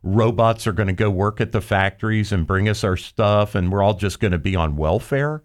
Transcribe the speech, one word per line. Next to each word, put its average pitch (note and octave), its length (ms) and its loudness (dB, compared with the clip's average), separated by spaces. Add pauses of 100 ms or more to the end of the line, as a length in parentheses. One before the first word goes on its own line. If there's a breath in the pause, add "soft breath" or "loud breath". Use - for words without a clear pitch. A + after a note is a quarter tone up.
robots A2+ 640 2
are G#2 60 0
gonna F#2+ 180 0
go G#2 180 0
work G2+ 300 0
at A#2 140 -2
the G#2 80 0
factories G#2 720 -2
and F2 120 0
bring F#2+ 220 2
us G#2+ 160 0
our F#2 140 0
stuff, G#2 580 0
and F#2 160 0
we're G2+ 100 0
all G2+ 120 4
just F#2+ 260 -4
gonna F2+ 180 0
be F#2+ 160 -4
on D#2+ 220 0
welfare. C3+ 680 -2